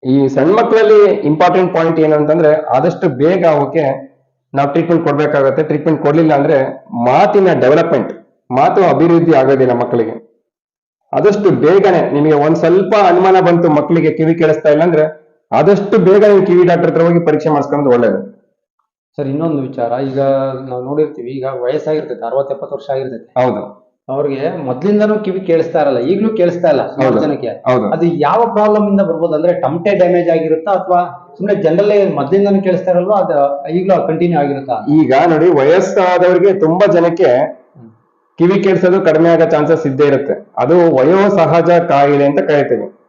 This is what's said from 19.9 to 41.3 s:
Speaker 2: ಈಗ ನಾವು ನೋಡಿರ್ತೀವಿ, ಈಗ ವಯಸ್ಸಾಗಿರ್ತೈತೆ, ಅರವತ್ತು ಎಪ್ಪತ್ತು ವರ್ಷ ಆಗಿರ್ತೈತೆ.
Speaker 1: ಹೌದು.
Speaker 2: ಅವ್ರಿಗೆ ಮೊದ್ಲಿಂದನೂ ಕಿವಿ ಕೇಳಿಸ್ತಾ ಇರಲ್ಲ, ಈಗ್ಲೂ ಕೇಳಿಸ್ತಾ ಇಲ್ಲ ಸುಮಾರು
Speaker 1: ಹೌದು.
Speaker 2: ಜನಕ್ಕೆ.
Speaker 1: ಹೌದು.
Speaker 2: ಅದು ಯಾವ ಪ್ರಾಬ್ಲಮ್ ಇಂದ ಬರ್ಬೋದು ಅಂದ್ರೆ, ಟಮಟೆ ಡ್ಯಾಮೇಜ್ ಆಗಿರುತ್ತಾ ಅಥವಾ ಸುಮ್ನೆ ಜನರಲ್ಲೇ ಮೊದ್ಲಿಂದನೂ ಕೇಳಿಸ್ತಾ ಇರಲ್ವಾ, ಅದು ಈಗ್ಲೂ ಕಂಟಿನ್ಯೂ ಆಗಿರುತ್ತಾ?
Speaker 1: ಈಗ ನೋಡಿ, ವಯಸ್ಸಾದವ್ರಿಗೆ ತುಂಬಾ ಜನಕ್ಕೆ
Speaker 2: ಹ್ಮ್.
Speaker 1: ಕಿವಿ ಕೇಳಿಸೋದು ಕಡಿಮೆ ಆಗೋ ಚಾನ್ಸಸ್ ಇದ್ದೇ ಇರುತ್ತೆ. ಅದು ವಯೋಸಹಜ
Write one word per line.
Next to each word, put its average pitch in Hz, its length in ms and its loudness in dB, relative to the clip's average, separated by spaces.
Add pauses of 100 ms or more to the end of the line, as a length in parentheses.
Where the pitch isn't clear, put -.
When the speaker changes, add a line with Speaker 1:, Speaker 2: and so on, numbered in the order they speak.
Speaker 2:
ಈಗ 135 200 -4 (480)
ನಾವು 123 140 -8
ನೋಡಿರ್ತೀವಿ, 147 480 -4
ಈಗ 131 140 -8
ವಯಸ್ಸಾಗಿರ್ತೈತೆ, 135 800 -6
ಅರವತ್ತು 139 280 -4
ಎಪ್ಪತ್ತು 139 220 -12
ವರ್ಷ 135 140 -14
ಆಗಿರ್ತೈತೆ. 127 560 -6
Speaker 1:
ಹೌದು. - 420 -8 (220)
Speaker 2:
ಅವ್ರಿಗೆ 143 480 -6
ಮೊದ್ಲಿಂದನೂ 202 640 -2
ಕಿವಿ 190 200 -6
ಕೇಳಿಸ್ತಾ 165 420 -2
ಇರಲ್ಲ, 139 180 0
ಈಗ್ಲೂ 196 300 -2
ಕೇಳಿಸ್ತಾ 175 400 -2
ಇಲ್ಲ 123 180 0
ಸುಮಾರು 127 260 -2
Speaker 1:
ಹೌದು. 113 120 0
Speaker 2:
ಜನಕ್ಕೆ. 139 220 -4
Speaker 1:
ಹೌದು. 117 420 -2
Speaker 2:
ಅದು - 160 -2
ಯಾವ 170 480 0
ಪ್ರಾಬ್ಲಮ್ 208 360 0
ಇಂದ 196 120 0
ಬರ್ಬೋದು 160 320 -2
ಅಂದ್ರೆ, 165 280 0
ಟಮಟೆ 170 360 -2
ಡ್ಯಾಮೇಜ್ 175 320 2
ಆಗಿರುತ್ತಾ 160 420 -2
ಅಥವಾ - 680 -4
ಸುಮ್ನೆ 202 180 -2
ಜನರಲ್ಲೇ 196 560 0
ಮೊದ್ಲಿಂದನೂ 196 500 0
ಕೇಳಿಸ್ತಾ 185 300 -2
ಇರಲ್ವಾ, 180 240 0
ಅದು 143 540 -2
ಈಗ್ಲೂ 175 380 0
ಕಂಟಿನ್ಯೂ 160 320 0
ಆಗಿರುತ್ತಾ? 131 500 -4
Speaker 1:
ಈಗ 143 240 2 (140)
ನೋಡಿ, 165 240 2
ವಯಸ್ಸಾದವ್ರಿಗೆ 180 1080 2
ತುಂಬಾ 175 340 2
ಜನಕ್ಕೆ 165 680 0 (200)
Speaker 2:
ಹ್ಮ್. 113 120 -20 (460)
Speaker 1:
ಕಿವಿ 185 260 2
ಕೇಳಿಸೋದು 185 380 2
ಕಡಿಮೆ 160 280 2
ಆಗೋ 165 200 2
ಚಾನ್ಸಸ್ 151 380 0
ಇದ್ದೇ 139 200 0
ಇರುತ್ತೆ. 139 500 -4
ಅದು 165 380 2
ವಯೋಸಹಜ 170 760 2